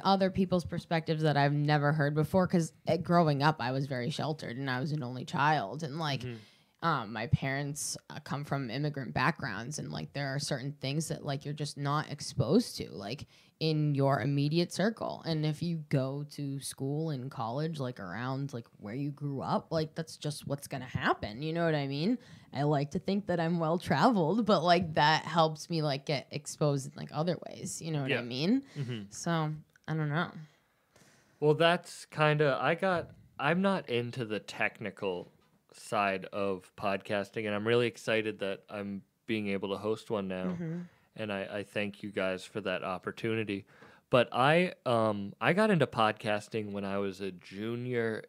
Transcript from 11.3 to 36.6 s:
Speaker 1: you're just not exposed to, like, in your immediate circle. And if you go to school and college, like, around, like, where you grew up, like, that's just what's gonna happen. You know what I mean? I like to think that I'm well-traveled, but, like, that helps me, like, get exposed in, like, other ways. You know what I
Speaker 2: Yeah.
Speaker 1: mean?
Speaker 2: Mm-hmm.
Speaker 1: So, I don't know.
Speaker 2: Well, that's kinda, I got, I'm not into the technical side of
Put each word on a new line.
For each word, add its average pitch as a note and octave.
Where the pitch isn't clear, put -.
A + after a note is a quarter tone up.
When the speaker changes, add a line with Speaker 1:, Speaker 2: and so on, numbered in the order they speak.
Speaker 1:
you're D3
just D3+
not C#3+
exposed D3
to, -
like, G2+
in D3+
your C3+
immediate C#3+
circle. -
And D#3
if D3+
you E3
go C#3
to C#3
school C#3+
and C3+
college, C#3+
like, B2
around, B2+
like, A#2
where G#2
you C#3+
grew C#3+
up, B2
like, D#3+
that's -
just -
what's C#3+
gonna B2+
happen. B2+
You D#3
know E3+
what D#3+
I C#3+
mean? D#3+
I C3
like D3
to F#3
think G3
that F3
I'm E3
well-traveled, F3
but, F#3
like, E3+
that D3+
helps D#3+
me, E3
like, D3
get C#3+
exposed D3
in, C#3+
like, -
other D#3+
ways. -
You E3
know D3
what C3
I C3+
Speaker 2:
Yeah. A#2
Speaker 1:
mean? D3
Speaker 2:
Mm-hmm. A#2+
Speaker 1:
So, D#3+
I D#3
don't D3+
know. D#3+
Speaker 2:
Well, D3+
that's E3
kinda, D3+
I D3
got, F3
I'm D#3+
not G3
into A#2+
the G#2
technical G2
side G2
of G2